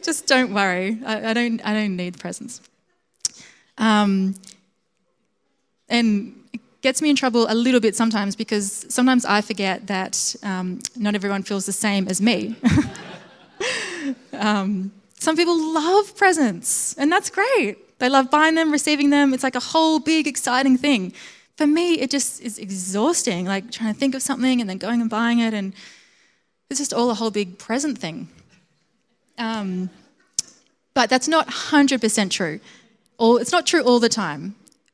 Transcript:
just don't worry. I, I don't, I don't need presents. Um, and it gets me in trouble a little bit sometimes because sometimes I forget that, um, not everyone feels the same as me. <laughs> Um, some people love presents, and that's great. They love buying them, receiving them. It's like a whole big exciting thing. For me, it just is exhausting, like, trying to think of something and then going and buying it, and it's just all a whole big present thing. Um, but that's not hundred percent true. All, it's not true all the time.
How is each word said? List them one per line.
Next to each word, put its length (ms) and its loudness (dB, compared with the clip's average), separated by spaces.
just 240 -4
don't 260 4
worry. 540 0
I, 240 -4
I 20 0
don't, 320 0
I 100 -2
don't 200 -2
need 240 -8
presents. 420 -12
Um, 560 4
and 460 2
it 80 -12
gets 220 0
me 80 4
in 40 4
trouble 340 2
a 60 0
little 240 4
bit 160 2
sometimes 400 0
because 540 -4
sometimes 360 2
I 180 2
forget 440 -4
that, 560 -4
um, 380 -6
not 180 0
everyone 280 -2
feels 240 -6
the 60 -4
same 360 0
as 120 -2
me. 400 0
<laughs> 60 -2
Um, 600 -2
some 180 0
people 200 2
love 440 2
presents, 800 0
and 160 0
that's 200 0
great. 680 -2
They 100 0
love 220 2
buying 240 4
them, 160 2
receiving 400 2
them. 220 4
It's 100 -2
like 120 -2
a 60 -4
whole 380 2
big 280 0
exciting 500 2
thing. 360 0
For 100 2
me, 280 2
it 160 -2
just 320 -4
is 160 -10
exhausting, 880 -2
like, 240 -4
trying 220 -4
to 60 -10
think 160 0
of 80 -8
something 380 0
and 80 -4
then 80 -6
going 240 -2
and 80 -2
buying 300 0
it, 160 0
and 180 -6
it's 100 -6
just 140 -4
all 180 0
a 40 0
whole 160 -4
big 280 -6
present 400 -4
thing. 300 -10
Um, 520 -6
but 160 2
that's 180 0
not 200 2
hundred 520 2
percent 320 0
true. 280 -4
All, 200 6
it's 140 -2
not 140 2
true 160 2
all 180 4
the 80 4
time. 460 -4